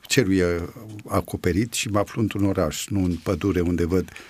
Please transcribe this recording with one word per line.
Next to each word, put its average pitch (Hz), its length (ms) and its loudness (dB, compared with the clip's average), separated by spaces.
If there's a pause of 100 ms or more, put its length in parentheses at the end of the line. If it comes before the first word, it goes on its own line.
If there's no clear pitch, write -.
cerul 95 360 2
e 87 320 2 (380)
acoperit 95 640 0
și - 160 -4
mă 104 100 0
aflu 101 220 -2
într-un 101 240 0
oraș, 92 440 0
nu 101 160 2
în 90 120 0
pădure 90 440 0
unde 87 240 2
văd, 87 260 0 (200)